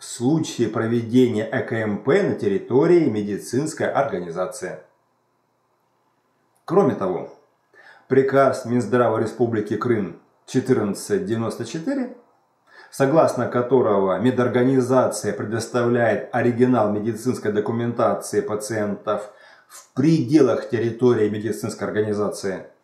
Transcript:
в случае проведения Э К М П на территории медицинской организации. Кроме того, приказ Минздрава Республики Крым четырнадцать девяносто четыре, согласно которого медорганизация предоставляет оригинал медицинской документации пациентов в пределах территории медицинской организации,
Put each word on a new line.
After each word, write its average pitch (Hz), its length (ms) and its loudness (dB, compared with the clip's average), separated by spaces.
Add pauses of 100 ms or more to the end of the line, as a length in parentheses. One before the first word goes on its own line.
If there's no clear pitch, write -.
в - 40 -20
случае 123 640 0
проведения 113 800 2
Э 127 140 -2
К - 100 -6
М 107 300 -2
П 165 220 4
на 131 100 0
территории 139 720 2
медицинской 104 800 -4
организации. 90 920 -4 (1800)
Кроме 160 320 2
того, 90 320 -4 (800)
приказ 135 560 4
Минздрава 117 540 2
Республики 110 580 -2
Крым 104 420 -2 (280)
четырнадцать 101 800 0
девяносто 113 380 -4
четыре, 247 520 -6 (720)
согласно 135 560 2
которого 104 720 2
медорганизация 123 1160 2
предоставляет 117 1000 -2
оригинал 120 580 2
медицинской 107 640 -4
документации 113 880 -2
пациентов 104 920 -4 (360)
в - 280 -20
пределах 135 720 2
территории 113 600 2
медицинской 104 600 -6
организации, 101 800 -4 (180)